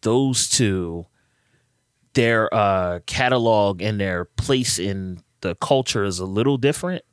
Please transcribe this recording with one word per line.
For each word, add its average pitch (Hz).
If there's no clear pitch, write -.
those 127
two, 90
their, 117
uh, 95
catalog 110
and 104
their 90
place -
in 92
the 87
culture 123
is 92
a 92
little 117
different. 151